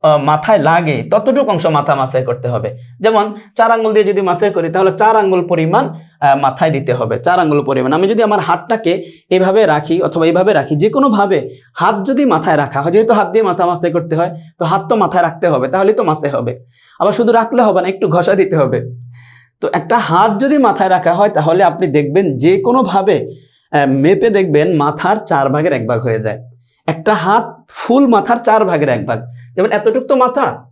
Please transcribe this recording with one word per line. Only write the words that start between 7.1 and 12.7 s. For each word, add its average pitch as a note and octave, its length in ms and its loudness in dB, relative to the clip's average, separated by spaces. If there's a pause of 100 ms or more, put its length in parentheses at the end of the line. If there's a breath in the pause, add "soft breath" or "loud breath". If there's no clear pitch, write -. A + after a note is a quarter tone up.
চার F3+ 220 0
আঙ্গুল D3 240 0
পরিমাণ। C3 280 -2
আমি F3+ 160 0
যদি A3+ 140 0
আমার G#3 180 0
হাতটাকে F3+ 640 -2 (260 loud breath)
এভাবে F#3+ 360 2
রাখি D#3+ 360 0
অথবা D#3+ 240 0
এইভাবে F#3 260 2
রাখি, D3+ 240 0
যে F#3 140 2
কোনোভাবে G3+ 580 0 (260 loud breath)
হাত G3 320 -2
যদি C4+ 180 0
মাথায় E3 320 0
রাখা C#3 260 -2